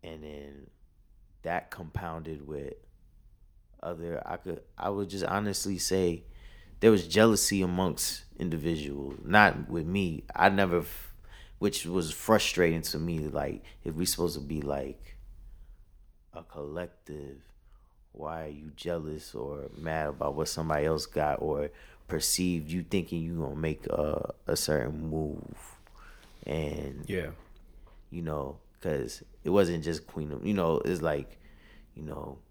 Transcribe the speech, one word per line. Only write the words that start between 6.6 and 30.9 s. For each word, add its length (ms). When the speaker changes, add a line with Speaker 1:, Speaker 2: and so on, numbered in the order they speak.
Speaker 1:
there 100
was 160
jealousy 560
amongst 640
individuals, 880
not 440
with 180
me. 380
I 140
never, 320
f-, 320
which 260
was 280
frustrating 720
to 160
me. 200
Like, 340
if 100
we 120
supposed 300
to 80
be, 180
like, 540
a 100
collective, 1000
why 320
are 40
you 260
jealous 600
or 420
mad 320
about 260
what 140
somebody 380
else 200
got 360
or 280
perceived 640
you 120
thinking 400
you 180
gonna 140
make 320
a, 480
a 100
certain 520
move? 720
And 600
Speaker 2:
Yeah. 220
Speaker 1:
you 120
know, 360
'cause 420
it 60
wasn't 340
just 220
Queendom. 400
You 80
know, 300
it's 180